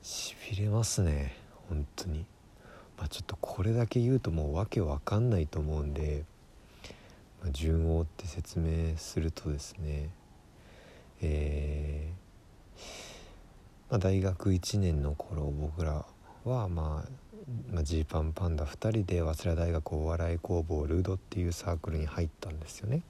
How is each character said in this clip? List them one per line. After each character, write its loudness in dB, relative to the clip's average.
し -8
び -4
れ 2
ま 4
す 0
ね、 2
本 -2
当 -8
に。 -2
ま -6
あ、 -2
ち -10
ょ -8
っ -
と -6
こ -6
れ 2
だ 2
け 2
言 4
う 6
と 0
も 2
う 0
わ 0
け 0
わ 0
か 2
ん 4
な 4
い 2
と -4
思 0
う 0
ん -2
で、 -2
ま -2
あ、 0
順 2
を 4
追 4
っ 0
て -10
説 -6
明 2
す -4
る 0
と -4
で -2
す -14
ね、 -2
え 0
ー、 -18
ま 4
あ、 6
大 4
学 2
一 2
年 4
の 0
頃、 -4
僕 -2
ら 0
は、 0
ま 0
あ、 -12
ま 0
あ、 2
ジ 0
ー 2
パ -2
ン 0
パ 0
ン 2
ダ 0
二 -2
人 4
で 2
早 2
稲 -6
田 2
大 2
学 0
お 0
笑 2
い 0
工 0
房 0
ル 4
ー -
ド 2
っ -2
て -4
い 2
う 0
サ -2
ー 0
ク -4
ル 0
に 0
入 -2
っ 0
た -8
ん -8
で -10
す -14
よ -6
ね。 2